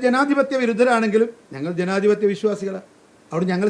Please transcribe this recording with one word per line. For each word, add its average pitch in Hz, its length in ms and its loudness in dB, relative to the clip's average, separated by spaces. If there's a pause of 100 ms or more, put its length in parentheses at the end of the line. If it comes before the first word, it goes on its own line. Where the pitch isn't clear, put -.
ജനാധിപത്യ 269 560 0
വിരുദ്ധരാണെങ്കിലും 226 680 2 (260)
ഞങ്ങൾ 151 160 -6 (100)
ജനാധിപത്യ 202 540 0
വിശ്വാസികളാണ്. 196 520 -6 (440)
അവിടെ 175 200 -2
ഞങ്ങൾ 185 180 0